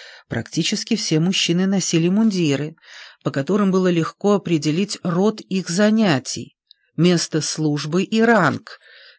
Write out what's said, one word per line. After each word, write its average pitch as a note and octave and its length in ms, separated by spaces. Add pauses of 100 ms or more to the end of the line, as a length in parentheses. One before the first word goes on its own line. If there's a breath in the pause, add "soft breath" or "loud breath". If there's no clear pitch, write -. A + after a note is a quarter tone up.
(280 loud breath)
практически - 680
все D#3 240
мужчины F3+ 460
носили F3 420
мундиры, F3 680 (480 loud breath)
по D3+ 80
которым F#3 400
было F#3 180
легко E3 460
определить E3+ 680
род G3 360
их F#3 280
занятий, G#3 880 (400 soft breath)
место E3 440
службы D3+ 640
и A3 180
ранг, F#3+ 600 (380 soft breath)